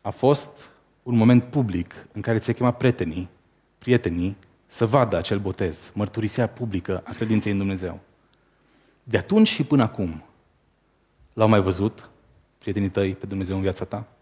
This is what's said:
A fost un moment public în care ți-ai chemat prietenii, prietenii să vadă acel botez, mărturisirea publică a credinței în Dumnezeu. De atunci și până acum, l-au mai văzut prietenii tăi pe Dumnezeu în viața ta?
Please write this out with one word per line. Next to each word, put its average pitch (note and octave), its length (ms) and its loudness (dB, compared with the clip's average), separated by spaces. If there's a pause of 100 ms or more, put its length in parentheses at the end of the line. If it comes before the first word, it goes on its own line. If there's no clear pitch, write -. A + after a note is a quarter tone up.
A G#2 80 -6
fost - 600 0 (340)
un A#2+ 120 -2
moment A#2+ 280 6
public G2+ 680 -4
în G#2+ 100 -10
care A2+ 180 0
ți-ai - 160 -2
chemat B2 220 0
prietenii, F#2 520 -2 (480)
prietenii G2 600 0 (280)
să - 200 -2
vadă A2 320 2
acel G2+ 220 -2
botez, F#2+ 540 -6
mărturisirea G#2+ 540 -2
publică G2 580 -6
a - 60 -16
credinței G#2+ 400 -2
în G2+ 60 0
Dumnezeu. F#2 420 -4 (1040)
De A2+ 140 -2
atunci G#3+ 300 4
și - 160 -2
până C#3 200 4
acum, E2+ 400 -4 (1120)
l-au A2 140 2
mai G#2+ 140 6
văzut F#2+ 480 -2 (480)
prietenii G2 320 -4
tăi F#2+ 260 -2
pe - 100 -14
Dumnezeu F#2+ 300 -6
în F#2+ 60 -2
viața F#2+ 240 -4
ta? G#2 220 -10 (140)